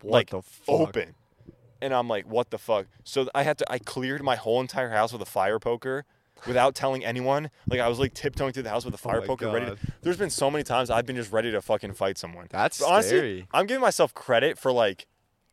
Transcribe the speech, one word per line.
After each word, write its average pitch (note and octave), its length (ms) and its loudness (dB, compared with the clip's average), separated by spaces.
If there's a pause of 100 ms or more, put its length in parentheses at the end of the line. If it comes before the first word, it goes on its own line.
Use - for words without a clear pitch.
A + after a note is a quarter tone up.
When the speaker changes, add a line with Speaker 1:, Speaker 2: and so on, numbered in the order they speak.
Speaker 1:
What G#2 100 -6
Speaker 2:
Like, A#2 180 6
Speaker 1:
the F#2 120 -6
fuck? - 260 -20 (200)
Speaker 2:
open. F2 260 -4 (640)
And C3+ 140 -2
I'm A#2+ 140 0
like, G#2 220 -2
"What A#2 200 0
the A2 80 -8
fuck?" G#2 280 0 (180)
So - 180 0
th-, B2+ 120 -2
I C#3 80 2
had D3+ 160 0
to, - 140 -4
I B2+ 60 -2
cleared C3 440 -6
my C3 140 2
whole A#2 240 2
entire B2+ 300 -4
house A2 240 2
with G#2 80 -8
a - 40 -12
fire G2+ 320 0
poker C3 460 -4 (420)
without B2+ 280 4
telling C3 300 -2
anyone. C3 460 -2 (160)
Like, B2+ 140 -2
I A#2 80 2
was, A#2+ 100 -2
like, C3+ 160 0
tiptoeing C#3 380 -4
through C3 120 -8
the G#2+ 60 -8
house A#2 140 -2
with B2+ 100 -8
a - 20 -14
Speaker 1:
Oh - 140 -10
Speaker 2:
fire A2 120 0
Speaker 1:
my G2 40 -8
Speaker 2:
poker B2 240 -4
ready A#2 160 -2
to, G2+ 60 -8
Speaker 1:
God. G#2 60 -12 (240)
Speaker 2:
there's F3 160 0
been F#3+ 120 -2
so C#3 200 0
many D3 120 0
times B2 280 0
I've A#2 160 2
been B2+ 100 -6
just G#2+ 160 -8
ready A2+ 200 2
to G#2 100 0
fucking G2+ 320 -2
fight G2 240 -2
someone. F2 320 -14
Speaker 1:
That's G#2 300 0
Speaker 2:
But C#3+ 100 2
honestly, G3 280 6
Speaker 1:
scary. G2 340 -2
Speaker 2:
I'm F3+ 140 4
giving C4 140 -2
myself F3+ 340 4
credit B2+ 440 2
for, C3 140 2
like, A2 340 2 (460)